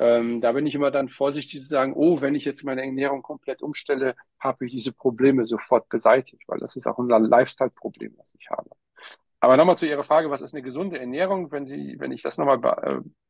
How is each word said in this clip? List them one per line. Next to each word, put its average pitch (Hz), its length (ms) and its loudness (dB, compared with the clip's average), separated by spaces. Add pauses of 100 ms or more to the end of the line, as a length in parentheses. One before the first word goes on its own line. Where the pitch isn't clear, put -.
ähm, 117 380 2
da 117 100 2
bin 143 160 0
ich 143 80 -4
immer 143 160 0
dann 135 180 -2
vorsichtig 143 520 -4
zu 131 80 -18
sagen, 135 260 0
„Oh, 156 260 2
wenn 139 140 0
ich 139 100 -4
jetzt 143 200 -8
meine 131 180 -6
Ernährung 135 400 -4
komplett 135 400 -10
umstelle, 135 540 -4 (240)
habe 131 260 -4
ich 120 60 -10
diese 127 200 -6
Probleme 127 540 2
sofort 113 420 0
beseitigt“, 120 600 2
weil - 100 -6
das - 160 -12
ist - 140 -6
auch - 100 -4
ein 123 100 -2
Lifestyle-Problem, 117 1080 0
was - 200 -20
ich - 120 -16
habe. - 180 -8 (720)
Aber 127 160 8
nochmal 170 200 6
zu 165 100 -2
Ihrer 147 160 -2
Frage, 156 280 2
was 139 100 -6
ist 143 120 -14
eine 135 120 -12
gesunde 151 340 -8
Ernährung? 156 540 -4
Wenn 143 120 -8
Sie, 143 360 -12
wenn 135 100 -6
ich 131 120 -10
das - 160 -8
nochmal 139 200 2
be-, - 240 -2
äh, 67 180 -4 (300)